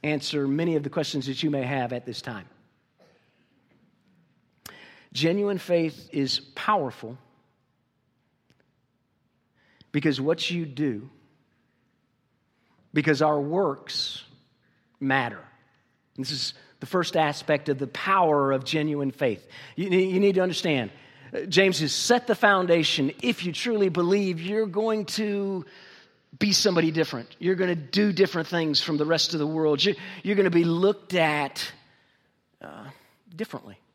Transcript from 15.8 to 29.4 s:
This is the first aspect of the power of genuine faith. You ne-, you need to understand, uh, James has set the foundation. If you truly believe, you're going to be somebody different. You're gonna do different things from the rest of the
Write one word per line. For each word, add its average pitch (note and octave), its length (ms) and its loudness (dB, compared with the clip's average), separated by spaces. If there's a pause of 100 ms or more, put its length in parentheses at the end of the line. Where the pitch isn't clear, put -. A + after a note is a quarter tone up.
This C3+ 140 -8
is C3+ 220 -8 (260)
the - 80 -12
first F3 280 -2
aspect D3 540 0
of C3+ 80 0
the C3+ 100 -4
power D3+ 640 2
of C3 120 0
genuine D3 480 -2
faith. A#2+ 360 -2 (280)
You F#3+ 140 -4
ne-, F#3 220 4
you F#3 80 2
need G3+ 160 4
to F#3 60 4
understand, D#3 500 0 (420)
uh, - 80 -4
James F#3 380 2
has D3+ 120 0
set A#3+ 340 2
the A#3 80 0
foundation. E3+ 760 2 (100)
If G#3 240 -2
you F3 60 -2
truly G#3 380 0
believe, F3+ 520 0
you're G#3+ 240 -2
going G#3+ 400 -2
to G3+ 600 -2 (720)
be G#3 120 2
somebody E3+ 400 4
different. D3+ 480 -4
You're F#3 160 0
gonna F3+ 200 0
do F#3+ 360 0
different F3 360 2
things D#3+ 340 0
from D3+ 160 -2
the D3 80 0
rest D#3+ 280 0
of D#3+ 60 -2
the D3 80 0